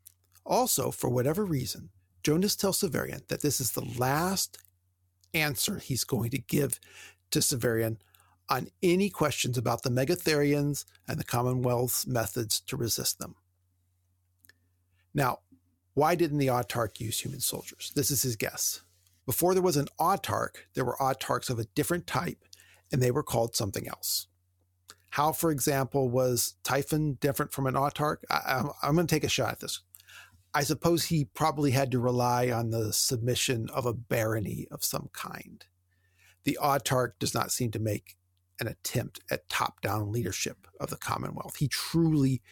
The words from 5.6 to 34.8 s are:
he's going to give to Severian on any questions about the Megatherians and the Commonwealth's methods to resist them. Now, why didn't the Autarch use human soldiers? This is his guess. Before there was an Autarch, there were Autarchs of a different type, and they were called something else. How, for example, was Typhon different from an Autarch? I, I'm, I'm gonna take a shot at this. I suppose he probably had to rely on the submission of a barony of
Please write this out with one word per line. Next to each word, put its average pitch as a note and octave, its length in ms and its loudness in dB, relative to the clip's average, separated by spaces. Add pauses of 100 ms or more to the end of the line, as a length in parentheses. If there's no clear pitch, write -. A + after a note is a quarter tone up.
he's C3 260 -4
going A#2+ 280 0
to C3 80 -2
give - 400 0 (500)
to D#3 100 0
Severian A2+ 580 2 (520)
on B2+ 180 -2 (140)
any F#3 280 4
questions B2+ 480 0
about A#2+ 260 0
the C#3 60 0
Megatherians C#3+ 960 2 (220)
and D#3 120 -4
the - 40 -6
Commonwealth's B2 840 0
methods A#2 540 -2
to - 140 -8
resist - 440 -2
them. - 160 -12 (1800)
Now, C3+ 260 0 (540)
why D3+ 220 4
didn't D3+ 240 2
the C3+ 80 4
Autarch A#2+ 520 0
use A2 200 -4
human C3+ 200 -8
soldiers? - 560 -6
This C#3+ 160 0
is C3+ 120 0
his B2 120 -2
guess. - 460 -4 (440)
Before E3+ 280 2
there F#3 100 4
was E3+ 140 2
an C#3+ 100 2 (120)
Autarch, C3+ 560 0 (180)
there C3+ 120 -2
were B2 140 -2
Autarchs C3 500 0
of A#2+ 100 -2
a A2+ 60 -2 (100)
different E3+ 320 0
type, - 360 -4 (480)
and C3+ 100 2
they B2 100 4
were C#3+ 120 0
called A#2 320 0
something A2 320 -4
else. - 400 -6 (840)
How, D3+ 200 2
for E3 200 0
example, C3+ 580 0
was B2+ 540 2
Typhon D3 580 0
different C#3+ 320 0
from C3+ 140 -2
an C3 80 0
Autarch? D3 420 0 (120)
I, D3+ 120 0 (180)
I'm, C#3+ 100 -2 (120)
I'm C#3+ 140 2
gonna E3+ 120 4
take D3+ 160 2
a C3+ 60 0
shot A2+ 220 0
at - 80 -10
this. - 220 -8 (720)
I D3 80 2
suppose E3 420 2
he D3+ 200 2
probably D3 460 2
had C3 200 2
to B2 80 2
rely B2 520 2
on A#2 200 0
the A2 220 0
submission A#2+ 800 0
of C3 120 -2
a A#2 80 0
barony A2+ 800 -2
of - 120 -8